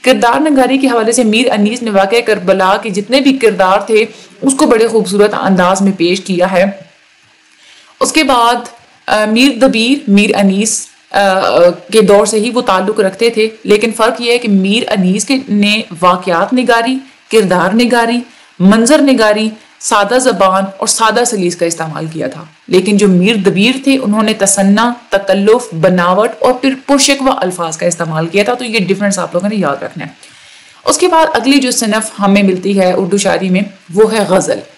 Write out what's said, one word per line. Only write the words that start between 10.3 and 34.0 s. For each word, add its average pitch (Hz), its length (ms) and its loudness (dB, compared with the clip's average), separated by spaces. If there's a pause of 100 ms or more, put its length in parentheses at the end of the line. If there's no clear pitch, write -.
अनीस, 196 560 -2 (240)
अ, - 60 0
अ, 185 520 2
के 208 320 0
दौर 202 240 4
से 220 120 -2
ही 233 120 -2
वो 233 100 -2
ताल्लुक़ 202 400 -2
रखते 208 360 -2
थे, 220 140 0 (160)
लेकिन 214 260 0
फ़र्क 226 280 -2
ये 240 120 -2
है 247 60 0
कि 240 100 -4
मीर 196 360 0
अनीस 196 400 0
के 262 160 -2 (100)
ने 208 340 0 (160)
वाक़यात 180 540 0
निगारी, 240 460 0 (300)
किरदार 185 420 2
निगारी, 233 500 0 (400)
मंजर 233 380 4
निगारी, 220 520 2 (280)
सादा 220 380 0
ज़बान 196 460 2
और 220 240 -8
सादा 226 360 0
सलीस 185 300 -2
का 170 120 -4
इस्तेमाल 160 420 -8
किया 151 200 -8
था, - 200 -14 (220)
लेकिन 190 260 2
जो 202 120 4
मीर 185 280 2
दबीर 202 500 0
थे 269 100 2
उन्होंने 214 380 -2
तसन्ना, 202 680 0 (120)
तकल्लुफ़, 202 640 0
बनावट 185 560 0 (120)
और 254 100 2
फिर 262 220 -2
पुरशकवा 269 580 0
अल्फाज 170 440 -6
का 175 100 -6
इस्तेमाल 160 400 -4
किया 196 180 0
था। 240 100 -2
तो 247 100 -8
ये 226 160 -2
difference 196 380 -2
आप 175 160 -8
लोगों 185 140 -2
ने 220 80 -4
याद 151 260 -2
रखना - 220 -12
है। - 120 -18 (680)
उसके - 220 0
बाद 320 200 2
अगली 269 300 0
जो 254 120 0
सनफ़ 214 460 -4
हमें 202 260 2
मिलती 190 300 -2
है 180 220 2
उर्दू 190 240 -2
शायरी 185 300 -2
में 190 220 -2 (220)
वो 214 140 4